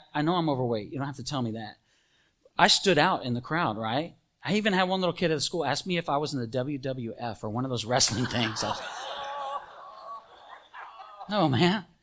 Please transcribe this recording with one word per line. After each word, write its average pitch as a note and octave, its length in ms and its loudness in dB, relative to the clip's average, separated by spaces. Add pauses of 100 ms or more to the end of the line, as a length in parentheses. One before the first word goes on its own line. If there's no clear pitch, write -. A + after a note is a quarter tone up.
(140)
I D3+ 80 2
know E3+ 140 2
I'm E3 120 2
overweight. A#2 420 -2
You A#2 60 -8
don't C3 100 -4
have C#3 100 -10
to A#2+ 60 -8
tell C3+ 200 -2
me A2+ 80 -2
that. A2 240 -8 (840)
I F3+ 100 8
stood F#3 280 4
out D#3 300 4
in B2 80 0
the A#2+ 80 -2
crowd, D3+ 340 -2
right? A#2+ 380 -2 (280)
I E3+ 120 0
even G#3+ 180 2
had F#3 120 4
one F#3+ 160 2
little F3+ 120 2
kid E3 180 0
at D#3+ 40 2
the C#3+ 80 0
school E3 200 -2
ask C#3 220 0
me F3+ 140 0
if E3 100 -2
I C#3+ 80 2
was D3 160 0
in C#3 80 -2
the A#2 60 -2
W C3 320 -2
W B2+ 400 -6
F A2+ 260 -6
or G#2+ 60 -4
one B2 160 -2
of C3+ 40 -6
those A2+ 140 -2
wrestling B2+ 400 4
things. A2 400 0
I G2+ 60 0
was, - 100 -6 (2500)
"No, F#3 220 2
man." F3 340 2 (180)